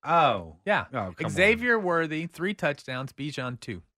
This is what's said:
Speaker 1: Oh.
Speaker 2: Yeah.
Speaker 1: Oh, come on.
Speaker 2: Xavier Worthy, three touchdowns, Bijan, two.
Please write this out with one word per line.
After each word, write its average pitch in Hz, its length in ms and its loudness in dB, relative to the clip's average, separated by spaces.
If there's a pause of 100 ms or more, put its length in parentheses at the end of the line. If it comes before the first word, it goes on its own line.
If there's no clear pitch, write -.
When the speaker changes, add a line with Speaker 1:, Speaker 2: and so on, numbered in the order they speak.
Speaker 1:
Oh. 123 600 2
Speaker 2:
Yeah. 185 300 2
Speaker 1:
Oh, 98 200 -4
come - 120 -6
on. - 40 -2
Speaker 2:
Xavier 226 480 2
Worthy, 165 480 -2
three 180 280 -4
touchdowns, 135 580 -4
Bijan, 131 480 -8
two. 92 220 -10 (160)